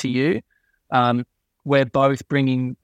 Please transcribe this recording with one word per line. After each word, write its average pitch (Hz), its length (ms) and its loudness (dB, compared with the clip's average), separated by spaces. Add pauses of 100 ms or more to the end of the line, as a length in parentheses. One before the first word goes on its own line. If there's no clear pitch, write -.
to 127 80 -4
you. 131 320 0 (500)
Um, 123 340 0 (400)
we're 139 200 2
both 135 420 0
bringing, 131 560 -2